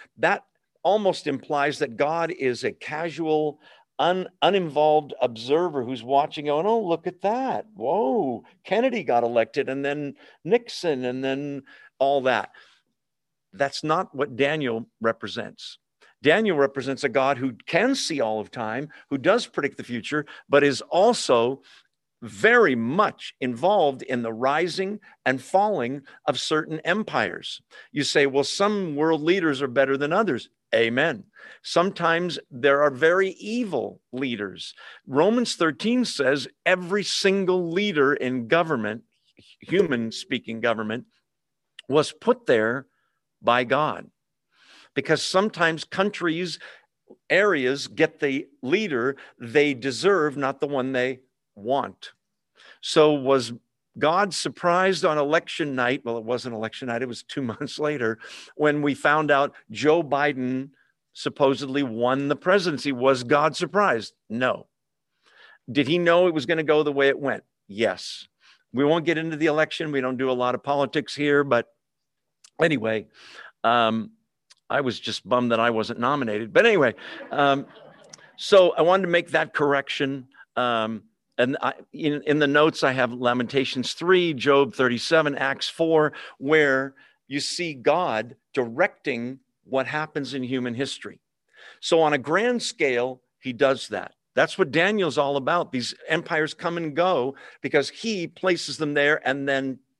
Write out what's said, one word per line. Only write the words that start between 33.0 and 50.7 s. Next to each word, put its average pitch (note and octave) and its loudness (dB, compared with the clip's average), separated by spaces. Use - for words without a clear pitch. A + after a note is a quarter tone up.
evil F3+ -6
leaders. A#2+ -8
Romans G#3 2
thirteen G#3+ 0
says C3+ -2
every F3+ 0
single F#3 0
leader D#3+ 2
in B2+ -4
government, B2 0
human C#3+ 0
speaking A2+ -8
government, A2+ -2
was C#3+ 2
put - -2
there A#2+ 2
by A#2+ 2
God. B2+ -2
Because D3 0
sometimes F3 0
countries, F3 -4
areas C#3+ 2
get C3 0
the C#3 -2
leader C#3 0
they C#3 2
deserve, C#3 0
not C3+ -2
the D3+ -2
one C3+ -2